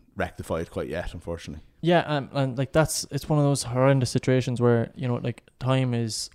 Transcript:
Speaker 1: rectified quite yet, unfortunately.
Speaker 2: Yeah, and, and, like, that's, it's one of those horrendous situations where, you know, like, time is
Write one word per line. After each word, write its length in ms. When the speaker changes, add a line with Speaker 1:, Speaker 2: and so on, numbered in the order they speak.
Speaker 1:
rectified 540
quite 200
yet, 240
unfortunately. 500
Speaker 2:
Yeah, 260
and, 280
and, 240
like, 140
that's, 380
it's 200
one 100
of 60
those 180
horrendous 460
situations 500
where, 360
you 120
know, 80
like, 280
time 340
is 420